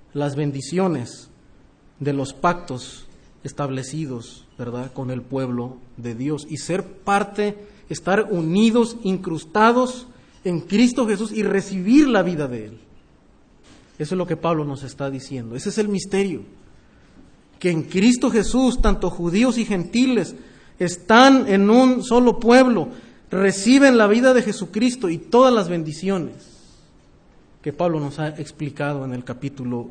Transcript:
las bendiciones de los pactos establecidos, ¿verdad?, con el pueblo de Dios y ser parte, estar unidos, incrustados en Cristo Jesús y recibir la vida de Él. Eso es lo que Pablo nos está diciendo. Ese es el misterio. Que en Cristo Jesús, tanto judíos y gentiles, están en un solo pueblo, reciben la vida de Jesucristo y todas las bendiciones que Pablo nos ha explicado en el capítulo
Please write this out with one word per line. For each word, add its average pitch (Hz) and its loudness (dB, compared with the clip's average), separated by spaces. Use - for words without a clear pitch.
las 143 -4
bendiciones 143 -4
de 143 -4
los 135 -6
pactos - -6
establecidos, 131 -10
¿verdad?, 123 -10
con 127 -8
el 127 -8
pueblo 123 -6
de 120 -8
Dios 143 -6
y 156 -10
ser 180 -6
parte, 202 -4
estar 208 -2
unidos, 214 2
incrustados 214 0
en 175 -4
Cristo 240 2
Jesús 208 -4
y 214 -4
recibir 208 2
la 208 2
vida 156 -4
de 113 -10
Él. 113 -20
Eso 156 -6
es 185 -2
lo 180 -4
que 165 -4
Pablo 160 -2
nos 139 -8
está 139 -8
diciendo. 127 -10
Ese 147 -8
es - -6
el 208 0
misterio. 190 -4
Que 180 -2
en 160 0
Cristo 240 2
Jesús, 240 0
tanto 196 2
judíos 208 0
y 226 -2
gentiles, 214 -2
están 240 6
en 196 4
un 254 4
solo 240 2
pueblo, 233 4
reciben 220 4
la 208 6
vida 240 4
de 240 4
Jesucristo 208 -4
y 165 -4
todas 247 4
las 196 0
bendiciones 170 -6
que 143 -8
Pablo 170 -2
nos 143 -6
ha 151 -4
explicado 147 -8
en 131 -8
el 123 -8
capítulo 123 -8